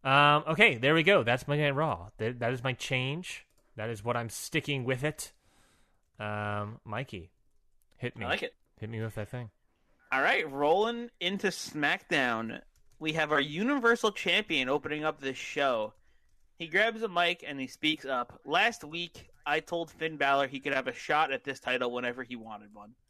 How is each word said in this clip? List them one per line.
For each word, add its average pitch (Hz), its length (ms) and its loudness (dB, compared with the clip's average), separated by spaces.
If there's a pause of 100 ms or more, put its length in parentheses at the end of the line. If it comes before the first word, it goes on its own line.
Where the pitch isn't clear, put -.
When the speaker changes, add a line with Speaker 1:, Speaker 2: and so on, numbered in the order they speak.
Speaker 1:
Um, 147 440 6
okay, 160 280 6
there 131 180 4
we 165 100 6
go. 180 200 6
That's 120 240 0
my 147 240 2
Raw. 131 460 -2
That, 120 220 -4
that 120 140 0
is 123 100 -6
my 123 100 -2
change. 135 720 -6 (300)
That 110 140 -6
is 104 140 -8
what 120 120 -2
I'm 117 140 -4
sticking 143 560 -4
with 127 180 -2
it. - 300 -6 (840)
Um, 104 680 -4
Mikey, 107 460 -10 (680)
hit - 200 -6
me. 117 80 -8
Speaker 2:
I 127 40 -6
like 185 140 -2
it. - 100 -8 (260)
Speaker 1:
Hit 110 100 -10
me 113 120 -6
with 110 140 -6
that 107 140 -8
thing. 123 200 -10 (600)
Speaker 2:
All 131 100 2
right, 160 280 2
rolling 202 600 2 (100)
into 196 280 -2
SmackDown. 143 1120 -2 (380)
We 156 140 -2
have 156 180 0
our 147 100 4
Universal 226 720 2
Champion 170 560 0
opening 147 340 -2
up 156 160 -2
this 135 180 -6
show. 123 560 0 (640)
He 165 100 -8
grabs 220 360 0
a 214 60 -4
mic 175 360 0
and 139 140 -8
he 131 80 -6
speaks 156 380 -2
up. 127 400 -4
"Last 190 380 2
week, 170 460 -12 (160)
I 151 140 0
told 165 320 -4
Finn 160 260 -6
Balor 139 300 4
he 135 120 -8
could 139 140 -2
have 131 140 0
a 120 60 -4
shot 151 380 0
at 131 120 -4
this 135 160 -8
title 127 320 0
whenever 123 320 -4
he 120 120 -10
wanted 107 380 -16
one. 104 220 -20 (140)